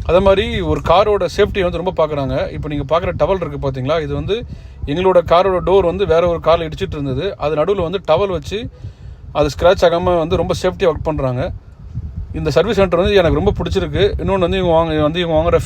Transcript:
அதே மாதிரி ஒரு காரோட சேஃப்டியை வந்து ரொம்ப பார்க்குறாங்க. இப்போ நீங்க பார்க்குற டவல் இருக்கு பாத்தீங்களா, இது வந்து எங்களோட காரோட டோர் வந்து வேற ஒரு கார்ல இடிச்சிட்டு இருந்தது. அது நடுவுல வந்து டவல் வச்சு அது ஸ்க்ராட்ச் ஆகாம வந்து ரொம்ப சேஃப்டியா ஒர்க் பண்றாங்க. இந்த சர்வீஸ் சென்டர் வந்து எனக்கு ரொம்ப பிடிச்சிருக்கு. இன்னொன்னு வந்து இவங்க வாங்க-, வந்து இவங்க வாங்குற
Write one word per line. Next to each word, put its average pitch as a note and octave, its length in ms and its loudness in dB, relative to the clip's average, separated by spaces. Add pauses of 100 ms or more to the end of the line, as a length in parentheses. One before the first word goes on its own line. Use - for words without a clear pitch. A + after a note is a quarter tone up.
அதே E3 140 4
மாதிரி G3+ 420 2
ஒரு D3+ 240 -2
காரோட F#3+ 420 2 (100)
சேஃப்டியை G3+ 240 2
வந்து F3 200 -2
ரொம்ப F3+ 160 -4
பார்க்குறாங்க. D3+ 540 -2
இப்போ D3+ 180 -10
நீங்க C#3+ 200 -6
பார்க்குற E3+ 280 0
டவல் F3+ 240 2
இருக்கு C#3+ 180 -8
பாத்தீங்களா, C#3 420 -2
இது C#3+ 120 -6
வந்து D#3+ 220 -4 (500)
எங்களோட F3 340 4 (120)
காரோட F#3 340 4
டோர் F#3 200 4
வந்து F#3 200 0
வேற E3+ 220 4
ஒரு E3 160 0
கார்ல E3 240 2
இடிச்சிட்டு D#3 300 -8
இருந்தது. C#3+ 400 -4
அது D3+ 180 -2
நடுவுல F3+ 260 0
வந்து F3 240 -4
டவல் F#3+ 240 2
வச்சு F#3+ 400 -6 (600)
அது D3+ 180 0
ஸ்க்ராட்ச் F3+ 360 4
ஆகாம F3 320 2
வந்து E3 180 -2
ரொம்ப F3 260 -2
சேஃப்டியா F#3 300 0
ஒர்க் D3 180 -4
பண்றாங்க. C3+ 320 -2 (920)
இந்த D#3 180 -2
சர்வீஸ் F3 240 2
சென்டர் F3+ 240 2
வந்து G3+ 160 2
எனக்கு D#3 260 4
ரொம்ப G3+ 160 2
பிடிச்சிருக்கு. F3 460 -2 (180)
இன்னொன்னு F#3 240 0
வந்து F#3 120 0
இவங்க F3+ 180 2
வாங்க-, D#3+ 260 2
வந்து D#3 180 0
இவங்க E3 160 0
வாங்குற E3 300 4